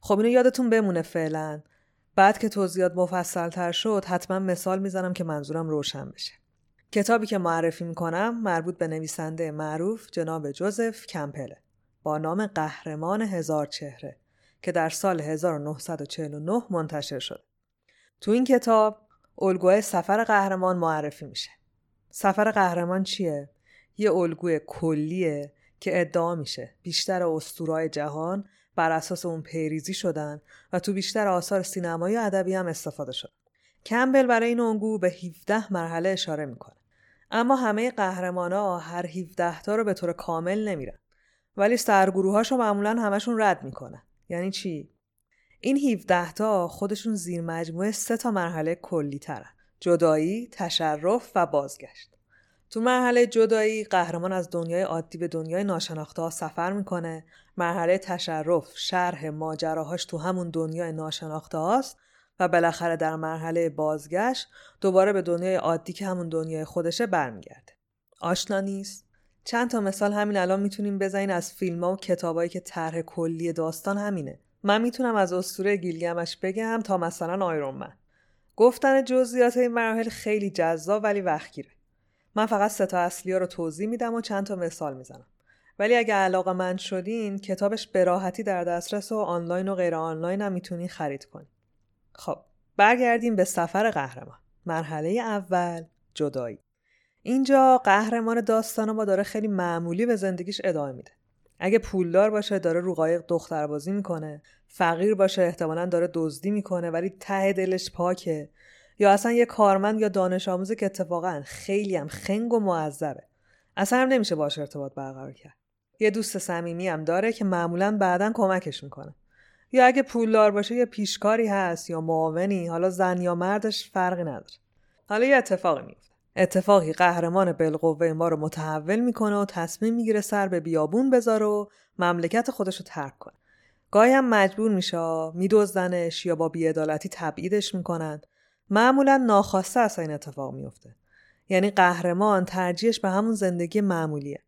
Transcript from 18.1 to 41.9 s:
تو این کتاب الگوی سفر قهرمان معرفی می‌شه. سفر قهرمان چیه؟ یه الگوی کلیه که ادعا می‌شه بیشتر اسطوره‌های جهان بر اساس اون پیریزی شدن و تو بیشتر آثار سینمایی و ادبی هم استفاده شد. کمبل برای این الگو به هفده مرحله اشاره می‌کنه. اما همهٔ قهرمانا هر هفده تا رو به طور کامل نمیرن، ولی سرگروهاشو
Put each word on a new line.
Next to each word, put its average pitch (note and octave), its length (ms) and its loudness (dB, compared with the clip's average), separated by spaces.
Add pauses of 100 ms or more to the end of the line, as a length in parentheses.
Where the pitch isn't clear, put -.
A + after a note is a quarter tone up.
تو - 100 -2
این B3 140 4
کتاب A3+ 640 4 (360)
الگوی F#3 380 6
سفر G#3 440 0
قهرمان F#3+ 540 2
معرفی D#3 460 -2
می‌شه. - 260 -12 (600)
سفر G#3+ 400 2
قهرمان F3+ 520 0
چیه؟ D#3 480 -4 (460)
یه G#3 160 2
الگوی E3 540 0
کلیه D#3 840 -4 (280)
که F3+ 200 -2
ادعا E3+ 340 0
می‌شه C3 480 -10
بیشتر F3+ 400 -2
اسطوره‌های D#3+ 680 -2
جهان D#3 560 -4 (320)
بر E3 140 2
اساس D#3+ 360 -4
اون E3 160 -6
پیریزی D#3 520 -6
شدن D3+ 460 -4 (320)
و F3+ 60 0
تو F3+ 140 -4
بیشتر G3+ 360 -2
آثار F#3 340 0
سینمایی F3 540 -4
و A#3 40 0
ادبی F#3+ 340 0
هم F#3 120 -2
استفاده D#3 460 -8
شد. - 200 -12 (540)
کمبل C4 400 4
برای A#3 220 4
این A#3+ 120 0
الگو A3 380 0
به F3+ 100 4
هفده G3+ 640 -4
مرحله E3 360 0
اشاره E3 380 -2
می‌کنه. - 300 -16 (540)
اما A#3+ 260 4
همهٔ A#3 340 0
قهرمانا F#3 880 -2
هر E3+ 280 -8
هفده F3 560 -6
تا G#3 140 -2
رو A3+ 80 0
به G3+ 100 0
طور F3 180 -4
کامل F3 560 -4
نمیرن، D3+ 300 -6 (580)
ولی G#3 200 4
سرگروهاشو G3 800 4